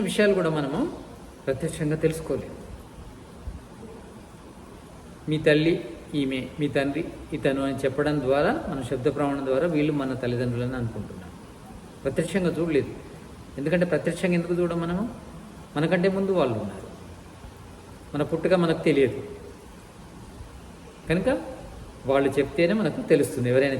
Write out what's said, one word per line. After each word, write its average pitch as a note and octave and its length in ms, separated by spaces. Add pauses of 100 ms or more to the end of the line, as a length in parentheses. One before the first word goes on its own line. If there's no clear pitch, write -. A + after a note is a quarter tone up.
విషయాలు G3+ 300
కూడా D#3+ 180
మనము D3 240 (640)
ప్రత్యక్షంగా D3+ 640
తెలుసుకోలేము. - 500 (2750)
మీ D#3 80
తల్లి D#3 360 (460)
ఈమె, C3+ 180 (220)
మీ D3 160
తండ్రి C#3+ 260 (320)
ఇతను C#3 320
అని C3+ 160
చెప్పడం C#3+ 400
ద్వారా C#3 300 (180)
మనం C3+ 140
శబ్ద B2 320
ప్రమాణం C#3 340
ద్వారా C3+ 240
వీళ్ళు D3+ 260
మన C3 220
తల్లిదండ్రులని B2 580
అనుకుంటున్నాం. G2 520 (720)
ప్రత్యక్షంగా E3 540
చూడలేదు. D#3 340 (680)
ఎందుకంటే E3 280
ప్రత్యక్షంగా E3+ 540
ఎందుకు F3 220
చూడం E3+ 220
మనము? F3 200 (720)
మనకంటే E3+ 340
ముందు G3 300
వాళ్ళు B2 240
ఉన్నారు, - 240 (1300)
మన D3 160
పుట్టుక E3+ 240 (100)
మనకు D#3+ 240
తెలియదు. C#3 320 (1900)
కనుక F3+ 200 (800)
వాళ్ళు C#3 300
చెప్తేనే E3+ 420
మనకు D3+ 300
తెలుస్తుంది, C#3+ 380
ఎవరైనా C3+ 300